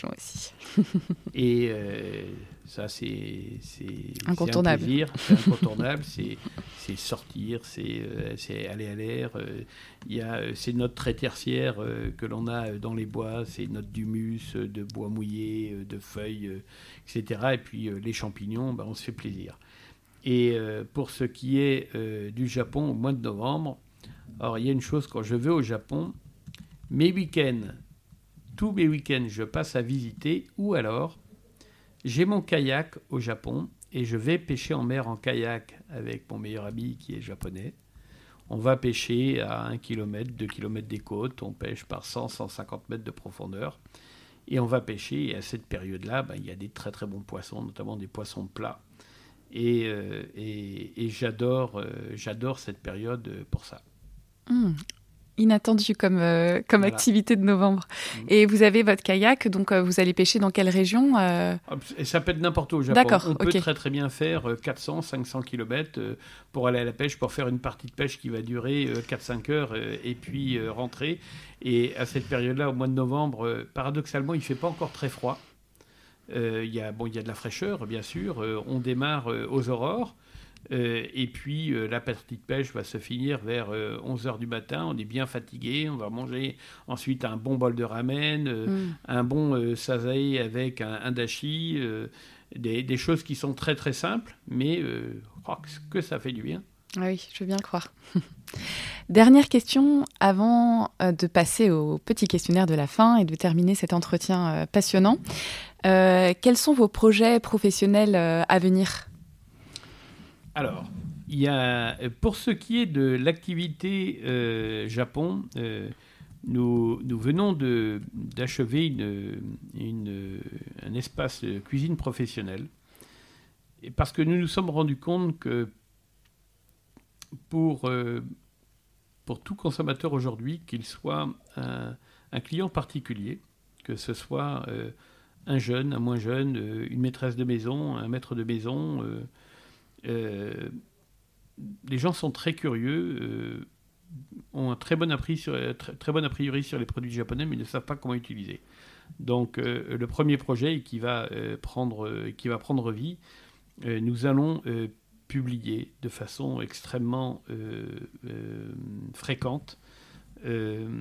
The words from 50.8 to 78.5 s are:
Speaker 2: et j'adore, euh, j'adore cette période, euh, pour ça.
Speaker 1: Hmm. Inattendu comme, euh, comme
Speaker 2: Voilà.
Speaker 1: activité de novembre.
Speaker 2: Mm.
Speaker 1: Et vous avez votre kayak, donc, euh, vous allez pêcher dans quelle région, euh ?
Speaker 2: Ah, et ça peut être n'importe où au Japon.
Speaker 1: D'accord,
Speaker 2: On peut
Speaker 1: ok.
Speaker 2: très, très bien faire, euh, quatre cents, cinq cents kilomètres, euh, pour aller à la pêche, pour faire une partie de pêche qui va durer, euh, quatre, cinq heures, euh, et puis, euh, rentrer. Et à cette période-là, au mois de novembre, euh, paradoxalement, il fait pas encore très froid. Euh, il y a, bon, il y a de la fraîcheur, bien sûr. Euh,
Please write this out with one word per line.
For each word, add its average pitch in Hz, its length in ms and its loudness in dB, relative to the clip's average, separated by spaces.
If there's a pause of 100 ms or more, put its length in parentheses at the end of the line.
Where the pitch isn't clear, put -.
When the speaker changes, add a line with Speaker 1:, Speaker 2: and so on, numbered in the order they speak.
Speaker 2:
et 113 40 -2
j'adore, 117 720 -2
euh, - 100 -6 (260)
j'adore 113 440 -6
cette 101 200 -10
période, 110 500 -8
euh, 95 200 -10
pour - 160 -2
ça. - 160 -18 (680)
Speaker 1:
Hmm. 233 240 6 (600)
Inattendu 220 600 6
comme, 185 240 4
euh, 170 480 4
comme 208 140 8
Speaker 2:
Voilà. 196 120 6
Speaker 1:
activité 214 420 6
de 196 60 4
novembre. 196 460 6
Speaker 2:
Mm. - 400 -8
Speaker 1:
Et 214 180 10
vous 208 160 8
avez 214 220 10
votre 208 180 6
kayak, 214 460 6
donc, 190 240 2
euh, 185 100 8
vous 180 180 4
allez 180 140 6
pêcher 185 240 6
dans 196 140 6
quelle 185 180 4
région, 214 480 6
euh ? 180 380 4 (120)
Speaker 2:
Ah, - 80 -8 (220)
et 143 80 -2
ça 165 160 2
peut 180 120 2
être 156 60 -4
n'importe 165 340 2
où 165 40 2
au 147 60 4
Japon. 131 100 4
Speaker 1:
D'accord, 233 340 8
Speaker 2:
On 160 60 2
peut - 140 2
Speaker 1:
ok. 175 100 6
Speaker 2:
très, 165 160 2
très - 160 -4
bien 139 200 0
faire, 151 380 -2
euh, 117 80 0
quatre 131 220 -4
cents, 151 240 -6
cinq 131 240 -6
cents 131 160 -6
kilomètres, 123 580 -4
euh, 110 180 -4 (340)
pour 123 160 0
aller 123 100 4
à 120 60 0
la 120 100 -2
pêche, 139 240 -2
pour - 160 -2
faire 135 140 -2
une 123 100 0
partie 123 300 -8
de - 60 -16
pêche 139 260 -4
qui 123 100 -8
va 113 140 -4
durer, 120 420 -2
euh, 117 160 -2
quatre, 117 220 -6
cinq 120 260 -6
heures, 143 220 0
euh, 110 320 -6
et 123 100 -4
puis, 131 460 -4
euh, 110 120 -2
rentrer. 127 480 -4 (440)
Et 120 320 4
à 123 100 -2
cette 123 240 -4
période-là, 131 400 0
au 131 40 0
mois 131 140 0
de 131 60 2
novembre, 131 540 0
euh, 113 260 -4
paradoxalement, 143 600 -2
il 147 60 0
fait 139 120 -4
pas 131 140 -2
encore 160 240 -4
très - 180 -6
froid. 123 300 -4 (920)
Euh, 113 320 -2
il 113 120 -6
y 113 40 -4
a, 107 120 -6
bon, 113 160 -6
il 110 80 -8
y - 20 -6
a 110 60 -4
de 113 40 -10
la 110 60 -6
fraîcheur, 127 540 -6
bien 110 160 -6
sûr. 127 400 -6
Euh, 110 240 -2